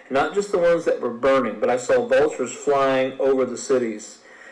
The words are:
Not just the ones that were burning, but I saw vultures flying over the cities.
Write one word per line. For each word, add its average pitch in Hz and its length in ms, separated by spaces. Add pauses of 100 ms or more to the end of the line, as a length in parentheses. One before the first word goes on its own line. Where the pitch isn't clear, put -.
(100)
Not - 240
just 196 160
the 190 80
ones 170 280
that - 140
were 123 100
burning, 117 500
but 123 100
I 120 60
saw 123 280
vultures 131 480
flying 135 680
over 135 240
the 120 120
cities. 113 600 (360)